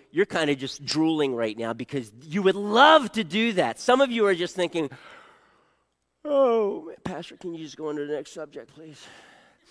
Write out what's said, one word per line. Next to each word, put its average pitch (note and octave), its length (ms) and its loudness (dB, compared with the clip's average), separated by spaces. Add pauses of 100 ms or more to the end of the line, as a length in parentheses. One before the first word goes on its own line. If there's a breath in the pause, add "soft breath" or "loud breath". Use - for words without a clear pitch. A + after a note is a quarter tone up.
(120)
you're F3+ 160 0
kinda D#3 280 0
just C3+ 300 -10
drooling D3+ 480 0
right A2+ 240 -2
now A2+ 160 -4
because A#2 380 -8 (140)
you E3+ 180 -4
would F#3 120 4
love A#3+ 580 6
to A3 100 -2
do G#3+ 300 -2
that. C#3 260 0
Some B3+ 220 4
of C4 100 2
you A3+ 160 0
are G3 80 4
just E3+ 200 -6
thinking, E3+ 340 -2 (1300 loud breath)
"Oh, A#3 720 0 (100)
Pastor, E3+ 340 -10
can E3+ 180 -12
you D#3+ 80 -12
just D3 140 -16
go D#3 120 -8
on D3+ 60 -6
to D3 100 -6
the D3 80 -6
next C#3 200 -10
subject, D3+ 420 -16
please?" D#3 280 -20 (680 loud breath)